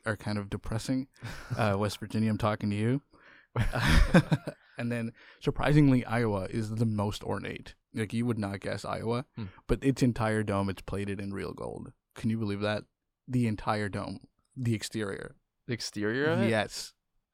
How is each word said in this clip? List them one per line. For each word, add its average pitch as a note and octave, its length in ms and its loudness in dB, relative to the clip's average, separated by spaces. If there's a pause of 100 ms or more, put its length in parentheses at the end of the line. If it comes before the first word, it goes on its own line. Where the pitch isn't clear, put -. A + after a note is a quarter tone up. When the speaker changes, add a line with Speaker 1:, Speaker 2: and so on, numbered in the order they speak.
Speaker 1:
are G#2+ 100 -2
kind G#2 220 -4
of G2+ 120 -6
depressing. A#2+ 580 -4 (140)
Speaker 2:
<laughs> - 360 -10
Speaker 1:
Uh, G#2+ 200 2
West G#2 220 -2
Virginia, A2 300 0
I'm G#2 80 2
talking G#2+ 320 0
to G2+ 80 0
you. A#2 240 2 (540)
<laughs> A#2 60 2 (1160)
And A#2+ 140 -2
then, A#2 200 -4 (280)
surprisingly, C3+ 680 6
Iowa G#2+ 440 0
is A2 240 -4
the A2+ 140 2
most G#2 360 -2
ornate. - 520 -6 (180)
Like, A2 200 -4
you A#2 120 0
would A2+ 140 -2
not G2+ 220 -4
guess G2 220 -6
Iowa, G2+ 420 -4 (100)
Speaker 2:
Hmm. A#2 80 -8 (240)
Speaker 1:
but A#2 160 0
its C3 180 2
entire A2 400 2
dome, G2+ 280 0
it's F#2 120 -6
plated G2+ 380 -6
in G2 140 -6
real F#2+ 200 -6
gold. - 380 -10 (240)
Can A2+ 160 -2
you A2+ 80 0
believe G2+ 220 -2
that? G#2 240 -2 (420)
The B2 180 2
entire G#2+ 440 0
dome, G2 320 -8 (360)
the A#2 160 0
exterior. G#2 640 -6 (320)
Speaker 2:
The A#2+ 60 -2
exterior A#2 580 -2
of A#2+ 100 2
it? A2+ 80 2
Speaker 1:
Yes. G#2+ 440 -2 (400)